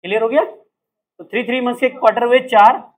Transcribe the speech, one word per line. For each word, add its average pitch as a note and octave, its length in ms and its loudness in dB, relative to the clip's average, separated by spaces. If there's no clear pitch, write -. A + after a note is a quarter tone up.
Clear G3 200 -4
हो A3+ 60 -2
गया? C#4+ 140 2
तो - 800 -18
three, G#3+ 200 -6
three B3 180 -4
months A#3+ 180 -4
के C4 120 0
quarter A#3+ 340 0
हुए B3 220 2
चार A3+ 320 4